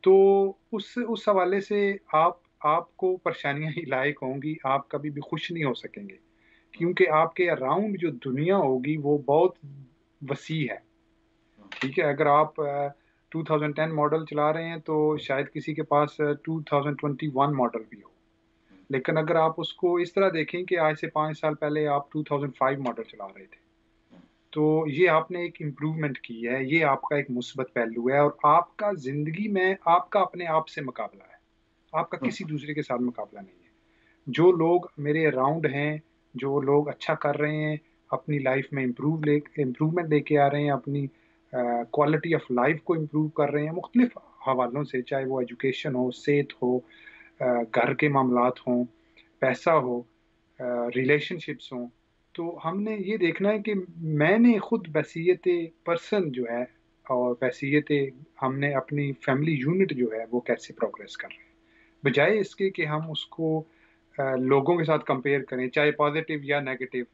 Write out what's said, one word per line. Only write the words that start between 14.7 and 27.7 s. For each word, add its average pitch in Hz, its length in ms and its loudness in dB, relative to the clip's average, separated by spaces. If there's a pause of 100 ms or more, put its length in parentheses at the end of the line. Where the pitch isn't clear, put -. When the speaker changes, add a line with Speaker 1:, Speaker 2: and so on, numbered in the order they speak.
Speaker 1:
तो 151 380 0
शायद 139 300 -2
किसी 151 260 -8
के 151 80 -6
पास, 147 380 2
अ, 147 120 2 (120)
टू 160 180 -4
थाउजेंड 143 360 0
ट्वेंटी 147 300 -4
वन 139 220 2
model 120 300 0
भी 104 200 -18
हो, - 100 -20 (800)
लेकिन 135 260 -2
अगर 160 200 2
आप 160 220 4
उसको 175 420 0
इस 175 140 -4
तरह 196 160 4
देखें 165 340 -4
कि 180 120 0
आज 156 200 2
से 165 100 -8
पाँच 151 300 -2
साल 156 180 0
पहले 151 300 -2
आप 147 280 0
two 151 100 -4
thousand 143 300 -4
five 139 280 0
model 117 220 -4
चला 104 240 -14
रहे 95 180 -18
थे, - 200 -20 (880)
तो 156 340 2
ये 151 200 4
आपने 170 380 2
एक 170 180 -8
improvement 151 560 -4
की 117 240 -12
है, 131 240 -2
ये 160 160 2
आपका 143 340 0
एक 143 140 -2
मुस्बत 123 360 -4
पहलू 117 420 -2